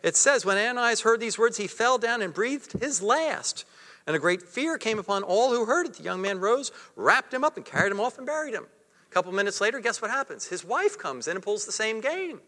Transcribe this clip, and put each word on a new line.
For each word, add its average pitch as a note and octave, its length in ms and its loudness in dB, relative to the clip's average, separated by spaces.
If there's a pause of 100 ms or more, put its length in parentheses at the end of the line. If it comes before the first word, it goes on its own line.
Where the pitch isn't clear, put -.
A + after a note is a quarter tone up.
It E3+ 120 2
says, C4 300 4
"When G3 140 2
Ananias A#3+ 420 2
heard A3+ 200 4
these A3+ 180 -4
words, A#3 180 4
he G3+ 120 -4
fell B3 280 2
down A#3 240 0
and F3 140 -4
breathed B3 380 -2
his C4+ 280 -2
last. C#4+ 640 0 (420)
And D3+ 80 0
a D#3 40 0
great F3 240 2
fear D4+ 340 -4
came A3 220 -2
upon G3 240 -2
all G#3+ 300 2
who A#3+ 120 2
heard E4 220 2
it. - 80 -8
The - 80 -18
young F3+ 180 -4
man G3 180 -2
rose, A#3 320 0 (260)
wrapped G3+ 360 2
him C4 120 0
up, D#4 120 2
and - 80 -12
carried F3+ 260 0
him G3+ 100 -2
off B3 180 -2
and B3+ 80 -12
buried D4+ 260 -4
him." G3 140 -8 (440)
A - 40 -20
couple F3+ 180 2
minutes G3+ 280 0
later, A#3 180 2
guess A3 240 -2
what G#3+ 80 -4
happens? B3+ 360 -4
His F3 180 -8
wife E4+ 340 0
comes C3 300 -6
in F3 80 -4
and F#3+ 60 -8
pulls G#3 240 -4
the - 60 -8
same A3 280 -2
game. D#4+ 480 -4